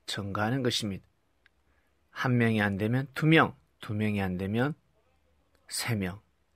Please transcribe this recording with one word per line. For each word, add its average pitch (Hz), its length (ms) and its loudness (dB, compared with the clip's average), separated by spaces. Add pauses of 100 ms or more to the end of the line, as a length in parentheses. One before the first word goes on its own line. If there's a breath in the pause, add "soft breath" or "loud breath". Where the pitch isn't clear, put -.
전가하는 107 580 -2
것입니다. 107 440 -2 (1040)
한 123 260 0
명이 113 240 4
안 101 160 0
되면 120 380 -2
두 151 120 0
명, 156 280 6 (260)
두 - 140 -8
명이 104 260 0
안 92 160 -2
되면 113 380 -2 (960)
세 - 260 -4
명, 98 260 -4 (360)